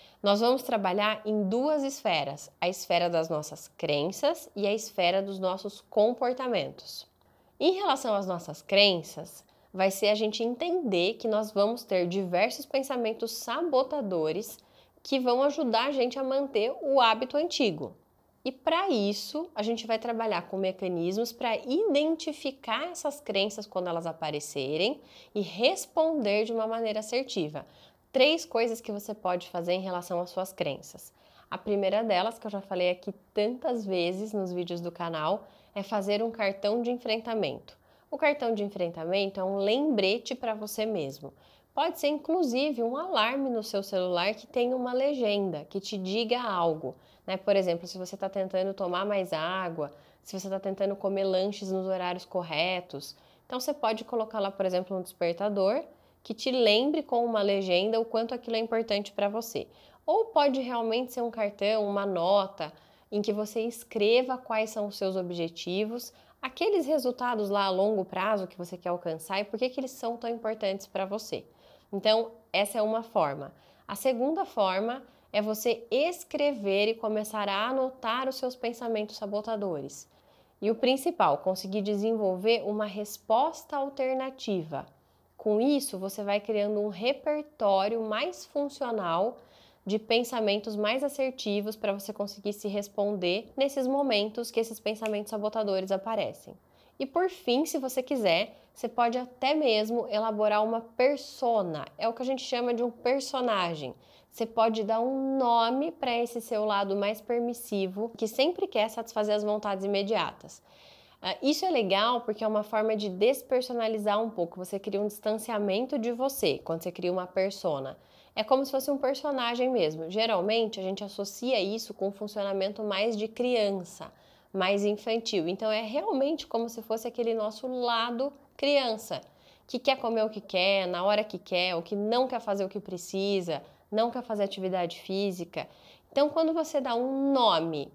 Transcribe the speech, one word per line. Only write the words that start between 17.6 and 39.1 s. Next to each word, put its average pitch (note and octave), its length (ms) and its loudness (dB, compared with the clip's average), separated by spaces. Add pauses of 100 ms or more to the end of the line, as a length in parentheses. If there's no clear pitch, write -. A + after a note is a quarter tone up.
E C4 80 -4
pra E4+ 360 0
isso, A#3 640 0
a G#3 120 -4
gente A3 200 -2
vai A3 140 0
trabalhar A3 500 -2
com F#3+ 80 -6
mecanismos F#3 760 0
pra A3+ 240 -2
identificar D4 1300 0
essas D#4+ 320 -6
crenças G#3 460 -2
quando F#3 220 -4
elas E3+ 180 -2
aparecerem D#3 920 -2 (340)
e G#3 60 0
responder A#3 1040 2
de A3+ 80 -4
uma A3 160 -2
maneira A3 320 -2
assertiva. G#3+ 680 -4 (460)
Três D4+ 320 6
coisas A3+ 360 0
que - 120 -8
você G3+ 200 -8
pode F3+ 360 -4
fazer F3 240 -2
em F#3 80 0
relação F3+ 400 -4
às F3+ 100 -6
suas F#3+ 220 -6
crenças. - 600 -8 (380)
A F#3 80 -6
primeira G3+ 460 2
delas, G#3+ 340 2
que - 80 -10
eu G#3+ 40 -8
já G3+ 100 -4
falei F3+ 300 0
aqui F3+ 220 -4 (200)
tantas A#3+ 520 0
vezes F#3+ 480 0
nos F#3+ 200 -2
vídeos F3 280 -4
do E3+ 120 -6
canal, E3+ 560 -2 (260)
é G3+ 80 -4
fazer G#3 400 0
um A#3 80 -2
cartão G#3 500 0
de A#3+ 120 0
enfrentamento. A3 840 -4 (380)
O - 20 -4
cartão C#4+ 380 2
de G#3 80 -2
enfrentamento F#3+ 800 -2